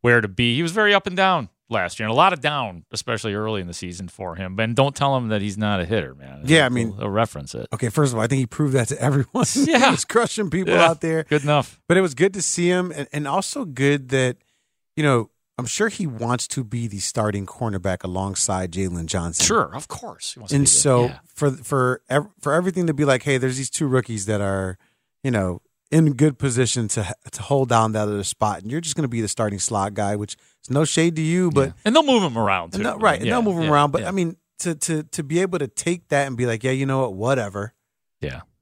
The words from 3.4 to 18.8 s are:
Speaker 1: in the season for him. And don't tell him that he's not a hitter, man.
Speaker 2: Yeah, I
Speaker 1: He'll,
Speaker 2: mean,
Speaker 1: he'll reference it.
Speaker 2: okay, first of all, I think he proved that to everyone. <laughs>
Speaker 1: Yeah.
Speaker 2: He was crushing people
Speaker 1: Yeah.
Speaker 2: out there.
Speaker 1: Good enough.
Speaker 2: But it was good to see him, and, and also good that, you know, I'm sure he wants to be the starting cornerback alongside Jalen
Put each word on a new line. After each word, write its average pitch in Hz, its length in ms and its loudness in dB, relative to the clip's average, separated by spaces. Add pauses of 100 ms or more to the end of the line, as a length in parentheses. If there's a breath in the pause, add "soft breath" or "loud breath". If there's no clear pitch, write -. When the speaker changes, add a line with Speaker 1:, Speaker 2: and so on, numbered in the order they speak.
Speaker 1:
in 90 80 -8
the 85 60 -10
season 90 340 -10
for 87 260 -10
him. 92 240 -8
And 113 160 -2
don't 139 220 2
tell 139 200 2
him 123 120 -2
that 107 120 0
he's 101 180 -4
not 104 200 0
a 87 60 0
hitter, 80 320 -2
man. 71 300 -18
Speaker 2:
Yeah, 156 140 6
I - 40 4
Speaker 1:
He'll, 127 60 2
Speaker 2:
mean, 117 260 -2
Speaker 1:
he'll 104 140 -6
reference 101 440 -2
it. - 180 -8
Speaker 2:
okay, 120 180 -2
first 143 220 2
of 113 60 -2
all, 110 60 2
I - 20 0
think 135 140 2
he 127 60 0
proved 143 280 -2
that 123 140 2
to 143 120 -6
everyone. 147 500 2
<laughs> - 40 -4
Speaker 1:
Yeah. 277 300 4
Speaker 2:
He 254 80 6
was - 120 -2
crushing 214 460 0
people 180 240 0
Speaker 1:
Yeah. 170 140 6
Speaker 2:
out 165 120 0
there. 160 240 0
Speaker 1:
Good 147 200 0
enough. 147 420 0
Speaker 2:
But 170 100 4
it 190 40 6
was 170 140 0
good 185 200 2
to 196 80 -4
see 170 260 0
him, 180 280 0
and, 143 160 -6
and 147 160 -4
also 190 360 -4
good 139 440 0
that, 127 280 2 (600)
you 156 80 0
know, 123 260 2 (280)
I'm 123 80 -6
sure 214 220 0
he 202 180 -4
wants 120 420 -4
to 135 160 -6
be 117 240 -4
the 101 120 -8
starting 101 440 -2
cornerback 95 580 -4
alongside 92 720 -4
Jalen 87 320 -4